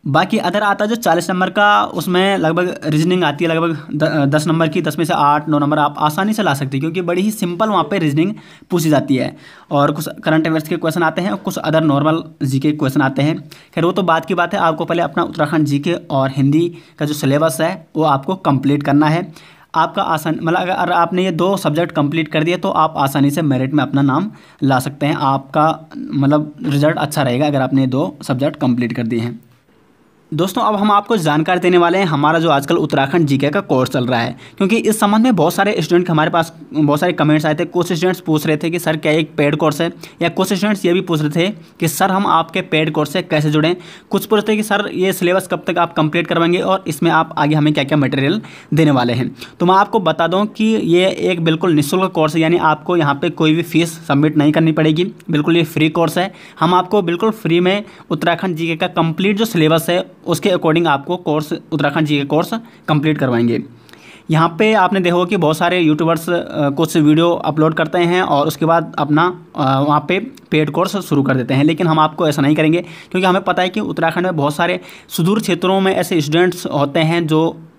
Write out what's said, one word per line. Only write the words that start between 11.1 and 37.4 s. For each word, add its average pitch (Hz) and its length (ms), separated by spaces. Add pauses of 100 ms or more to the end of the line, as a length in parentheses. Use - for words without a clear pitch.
हैं 202 100
और 196 60
कुछ 185 220
other 160 220
नॉर्मल 156 420 (200)
जीके 135 280
क्वेश्चन 147 300
आते 135 200
हैं। 156 280 (260)
खैर, 165 100
वो 180 60
तो 190 120
बात 165 220
की 196 80
बात 175 200
है, 196 60
आपको 165 260
पहले 170 160
अपना 170 220
उत्तराखंड 156 420
जीके 143 280
और 135 380
हिंदी 151 420 (260)
का 151 60
जो 147 80
सिलेबस 147 480
है, 180 340
वो 156 80
आपको 147 320
कंप्लीट 143 480
करना 147 220
है। 170 280 (420)
आपका 165 260
आसान, 160 420
मतलब 170 160
अगर, 180 120
अगर 175 200
आपने 175 320
ये 185 80
दो 180 260
सब्जेक्ट 170 340
कंप्लीट 156 360
कर 156 160
दिए, 175 140
तो - 120
आप 160 280
आसानी 139 340
से 170 100
मेरिट 131 320
में 147 100
अपना 139 180
नाम 143 300 (320)
ला 135 160
सकते 143 260
हैं। 147 100
आपका, 147 640 (180)
मतलब, 147 680
रिजल्ट 143 340
अच्छा 147 260
रहेगा 127 240
अगर 139 140
आपने 135 200
ये 131 60
दो 143 360
सब्जेक्ट 143 320
कंप्लीट 120 380
कर 120 100
दिए 117 160
हैं। 117 200 (920)
दोस्तों, 190 280
अब 214 140
हम 208 160
आपको 208 260
जानकारी 156 420
देने 180 180
वाले 170 200
हैं 196 80
हमारा 156 340
जो 165 100
आजकल 139 260
उत्तराखंड 143 520
जीके 135 220
का 151 100
कोर्स 131 300
चल 123 180
रहा 123 120
है, 117 180 (200)
क्योंकि 196 200
इस 214 220
संबंध 214 240
में 254 120
बहुत 165 180
सारे 202 260
स्टूडेंट 175 280
के 175 40
हमारे 156 180
पास 165 240 (200)
बहुत 147 260
सारे 180 140
कमेंट्स 151 320